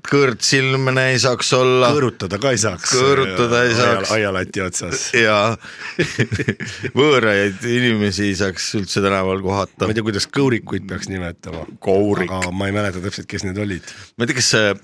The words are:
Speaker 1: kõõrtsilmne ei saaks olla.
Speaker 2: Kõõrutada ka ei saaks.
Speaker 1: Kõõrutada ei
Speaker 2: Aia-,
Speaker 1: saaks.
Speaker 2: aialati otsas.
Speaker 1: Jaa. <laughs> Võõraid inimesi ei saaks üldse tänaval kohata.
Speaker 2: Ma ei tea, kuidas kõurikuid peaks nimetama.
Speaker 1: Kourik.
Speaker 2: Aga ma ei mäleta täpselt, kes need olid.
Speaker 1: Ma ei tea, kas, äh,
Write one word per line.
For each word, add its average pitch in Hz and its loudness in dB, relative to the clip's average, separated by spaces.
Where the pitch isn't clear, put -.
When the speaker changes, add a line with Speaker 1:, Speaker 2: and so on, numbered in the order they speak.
Speaker 1:
kõõrtsilmne 131 2
ei 127 2
saaks 123 0
olla. 127 4
Speaker 2:
Kõõrutada 107 0
ka 135 2
ei 120 2
saaks. 101 -2
Speaker 1:
Kõõrutada 123 2
ei 117 2
Speaker 2:
Aia-, - 2
Speaker 1:
saaks. 113 2
Speaker 2:
aialati 98 0
otsas. 90 -6
Speaker 1:
Jaa. 107 4
<laughs> 147 -2
Võõraid 110 2
inimesi 107 2
ei 95 0
saaks 95 -2
üldse 101 -2
tänaval 95 0
kohata. 95 -2
Speaker 2:
Ma 107 -2
ei 110 -2
tea, 113 -2
kuidas 101 -2
kõurikuid 101 -2
peaks 90 -8
nimetama. 85 -8
Speaker 1:
Kourik. 98 2
Speaker 2:
Aga 90 -4
ma 98 -4
ei 98 -2
mäleta 95 -4
täpselt, 92 -8
kes 101 -6
need 95 -6
olid. 98 -6
Speaker 1:
Ma 117 -4
ei 117 0
tea, - -2
kas, 120 2
äh, 107 4